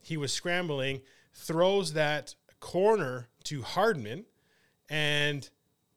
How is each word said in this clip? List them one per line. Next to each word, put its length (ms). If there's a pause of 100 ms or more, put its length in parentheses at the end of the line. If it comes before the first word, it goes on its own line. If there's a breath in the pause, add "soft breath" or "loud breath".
he 140
was 160
scrambling, 680 (320 soft breath)
throws 600
that 420 (260)
corner 680 (160)
to 180
Hardman, 600 (640)
and 600 (480)